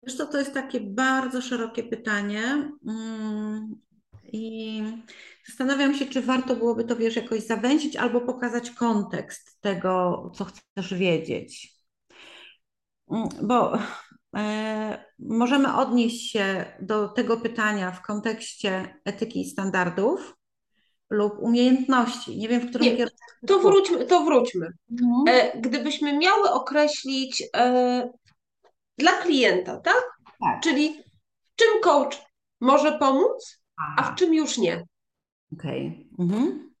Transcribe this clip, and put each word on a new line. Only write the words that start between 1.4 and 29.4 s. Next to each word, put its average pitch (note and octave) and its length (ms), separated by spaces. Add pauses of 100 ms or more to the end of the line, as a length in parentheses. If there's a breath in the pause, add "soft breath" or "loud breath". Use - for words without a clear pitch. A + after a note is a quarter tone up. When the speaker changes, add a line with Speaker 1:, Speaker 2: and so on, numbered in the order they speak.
Speaker 1:
szerokie A#3 420
pytanie, A3 880 (160)
mm, G#3+ 880 (580)
i A3 500 (640 loud breath)
zastanawiam C#4 480
się, C4+ 100
czy C4 160
warto B3+ 340
byłoby A3+ 280
to, A#3 120
wiesz, A3+ 200
jakoś A3 280
zawęzić B3 520
albo A#3+ 260
pokazać A#3+ 500
kontekst - 920
tego, F#3 600 (120)
co G3 100
chcesz - 480
wiedzieć. - 800 (1400 loud breath)
Mm, A3 180 (120)
bo, A3+ 360 (580 loud breath)
e, G#3+ 680 (140)
możemy B3 560
odnieść A#3 560
się G3 340 (160)
do G#3 260
tego A3+ 300
pytania G#3+ 540
w F3+ 100
kontekście G#3 1040
etyki G3 360
i F#3 80
standardów F#3+ 840 (720)
lub G#3 300
umiejętności. B3 1000
Nie G#3+ 100
wiem, A#3+ 140
w A#3+ 80
którym A#3+ 180
Speaker 2:
Nie, A#3 100
Speaker 1:
kierunku A#3+ 200 (300 loud breath)
Speaker 2:
to G4 60
Speaker 1:
chcesz F#4+ 180
Speaker 2:
wróćmy, F4+ 340
to F4 200
wróćmy. A#3 420 (240)
Speaker 1:
Mhm. B3 360
Speaker 2:
E, B3 340
gdybyśmy C#4+ 560
miały G4 320
określić, C4+ 920 (120)
e, B3 540 (920)
dla E4 120
klienta, C4 680